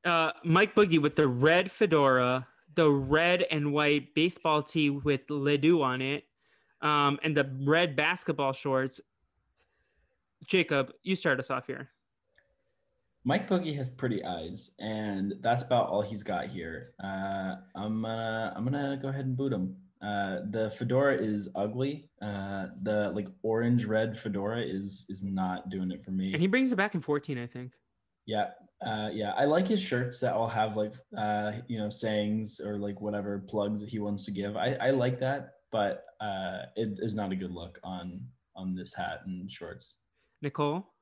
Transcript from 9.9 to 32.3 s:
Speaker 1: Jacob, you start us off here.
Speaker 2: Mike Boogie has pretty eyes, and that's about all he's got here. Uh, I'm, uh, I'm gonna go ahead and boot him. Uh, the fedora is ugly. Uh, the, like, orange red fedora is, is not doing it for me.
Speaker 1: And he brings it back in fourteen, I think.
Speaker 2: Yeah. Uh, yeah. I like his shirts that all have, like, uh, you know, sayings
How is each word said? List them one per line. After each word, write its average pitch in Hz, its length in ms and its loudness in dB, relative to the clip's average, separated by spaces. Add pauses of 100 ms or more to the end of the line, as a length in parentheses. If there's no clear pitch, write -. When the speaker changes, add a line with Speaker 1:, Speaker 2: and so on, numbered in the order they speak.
Speaker 1:
Jacob, 151 460 2 (100)
you 185 140 0
start 139 240 2
us - 100 -8
off 131 160 -4
here. 120 240 -10 (1300)
Speaker 2:
Mike 147 240 0
Boogie 175 280 0
has 131 140 -4
pretty 120 340 -2
eyes, 85 540 -8
and 101 600 -4
that's 120 240 2
about 120 240 2
all 104 140 0
he's 104 200 -6
got 85 240 -4
here. 82 460 -10 (100)
Uh, 95 540 -6 (180)
I'm, 110 300 -4
uh, 113 500 -4
I'm 113 100 -6
gonna 139 360 -2
go 135 80 -6
ahead 139 160 -6
and 127 120 -2
boot 135 160 -2
him. 92 240 -4 (240)
Uh, 101 400 -2 (100)
the 110 280 -2
fedora 131 380 2
is 104 400 -2
ugly. 127 520 -4 (140)
Uh, 98 440 -6 (160)
the, 104 280 0
like, 95 160 -4 (160)
orange 117 420 2
red 110 320 0
fedora 104 440 -4
is, 98 480 -6
is 95 160 -8
not 92 460 -4
doing 92 200 -4
it - 140 -8
for 95 80 -8
me. 95 220 -2
Speaker 1:
And 143 60 0
he 180 60 4
brings 254 240 2
it 226 60 0
back 196 180 0
in 170 60 -2
fourteen, 143 380 -2
I 120 100 -6
think. 127 240 -12 (540)
Speaker 2:
Yeah. 107 240 0 (340)
Uh, 107 280 -4
yeah. 101 240 -2
I 139 100 4
like 170 200 4
his 202 140 2
shirts 123 400 -2
that 113 140 0
all 113 140 0
have, 110 280 0
like, 107 160 -2 (240)
uh, 107 360 0 (140)
you 117 120 -4
know, 107 100 -2
sayings 107 720 -2